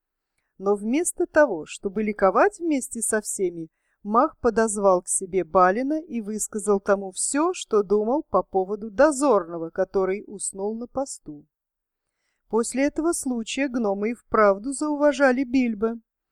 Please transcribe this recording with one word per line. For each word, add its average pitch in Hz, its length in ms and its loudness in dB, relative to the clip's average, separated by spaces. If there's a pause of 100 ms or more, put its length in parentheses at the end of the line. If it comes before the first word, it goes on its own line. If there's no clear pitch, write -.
(580)
Но 196 180 0
вместо 269 500 -2
того, 214 400 2
чтобы 202 360 -6
ликовать 208 560 2
вместе 294 440 -4
со 214 180 0
всеми, 175 480 -6 (340)
Мах 233 360 0
подозвал 202 640 2
к - 60 -18
себе 180 360 -2
Балина 196 560 2
и 277 200 -8
высказал 202 580 -2
тому 196 320 0
все, 320 440 -2
что - 280 -2
думал 214 400 0
по 185 200 0
поводу 196 480 -4
дозорного, 202 800 2
который 190 560 -2
уснул 202 500 -8
на 240 100 -12
посту. 156 600 -10 (1000)
После 233 360 0
этого 311 280 0
случая 262 560 -4
гномы 214 420 -2
и 247 40 -4
вправду 214 580 2
зауважали 277 720 2
Бильбо. 233 540 0 (340)